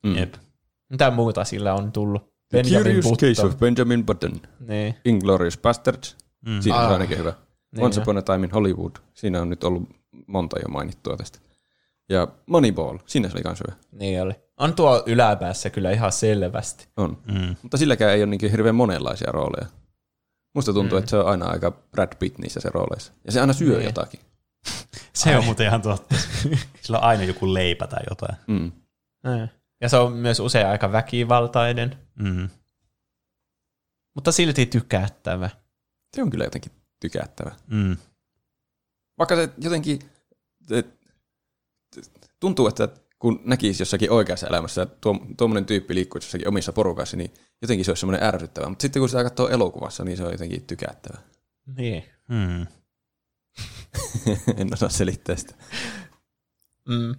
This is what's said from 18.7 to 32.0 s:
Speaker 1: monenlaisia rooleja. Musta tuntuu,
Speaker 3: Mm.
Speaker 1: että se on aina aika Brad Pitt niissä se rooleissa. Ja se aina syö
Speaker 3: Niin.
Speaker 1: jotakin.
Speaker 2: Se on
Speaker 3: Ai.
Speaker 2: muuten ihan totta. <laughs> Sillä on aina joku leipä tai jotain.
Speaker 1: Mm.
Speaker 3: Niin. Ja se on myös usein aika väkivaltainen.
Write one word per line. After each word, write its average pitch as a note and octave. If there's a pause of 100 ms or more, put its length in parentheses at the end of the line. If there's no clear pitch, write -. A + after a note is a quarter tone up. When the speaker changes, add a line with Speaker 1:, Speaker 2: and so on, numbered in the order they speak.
Speaker 1:
monenlaisia F#2
rooleja. - (880)
Musta C3+
tuntuu, G2
Speaker 3:
Mm. -
Speaker 1:
että G#2
se A2
on F#2+
aina F2+
aika E2+
Brad -
Pitt -
niissä -
se -
rooleissa. - (120)
Ja -
se B2
aina C3+
syö C3+
Speaker 3:
Niin. -
Speaker 1:
jotakin. - (960)
Speaker 2:
Se -
on C#3+
Speaker 3:
Ai. A#2
Speaker 2:
muuten A2+
ihan A2+
totta. G2+ (340)
<laughs> -
Sillä A2+
on -
aina A2
joku F#2+
leipä F2+
tai -
jotain. - (100)
Speaker 1:
Mm. F2 (520)
Speaker 3:
Niin. A#2 (300)
Ja B2
se C3
on B2
myös A#2+
usein A2
aika G2
väkivaltainen. A#2+ (180)